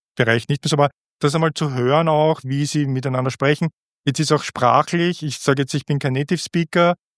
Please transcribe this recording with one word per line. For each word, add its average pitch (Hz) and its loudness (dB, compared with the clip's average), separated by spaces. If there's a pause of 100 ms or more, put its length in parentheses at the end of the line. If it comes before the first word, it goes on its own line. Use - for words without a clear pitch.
(140)
Bereichen 117 0
nicht 147 -2
mehr - -4
so. 151 2
Aber 143 4 (280)
das 147 0
einmal 160 0
zu 147 -4
hören 131 2
auch, 156 2
wie 139 -2
sie 147 -2
miteinander 131 -2
sprechen. 147 0 (360)
Jetzt 143 -2
ist 151 -2
auch 151 4
sprachlich, 151 0
ich 151 -8
sag 135 0
jetzt, 143 -4
ich 147 -4
bin 147 -2
kein 131 -2
Native 147 -2
Speaker, 175 0 (220)